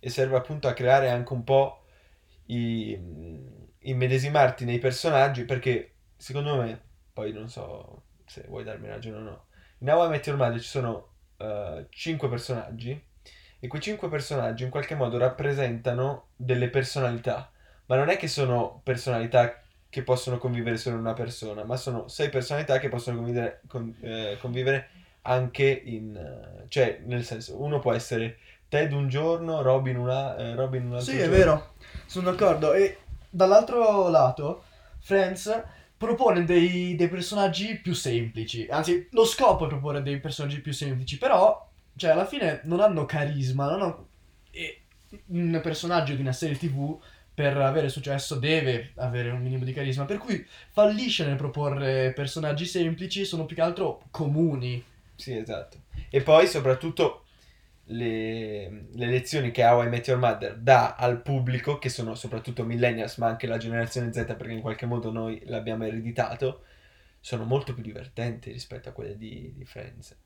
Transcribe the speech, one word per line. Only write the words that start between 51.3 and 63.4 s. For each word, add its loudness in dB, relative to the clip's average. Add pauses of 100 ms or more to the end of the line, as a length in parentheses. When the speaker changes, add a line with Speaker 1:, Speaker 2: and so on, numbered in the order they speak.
Speaker 2:
proporre 0
personaggi -2
semplici, -2
sono -4
più -10
che 2
altro -2
comuni. 0 (300)
Speaker 1:
Sì, -10
esatto. -10 (280)
E 4
poi 10
soprattutto 0 (640)
le, -6
le -6
lezioni 0
che 2
How 8
I 0
Met -4
Your 2
Mother 0
dà 6
al 2
pubblico, -2
che -6
sono -6
soprattutto -8
millennials, 0
ma -2
anche -2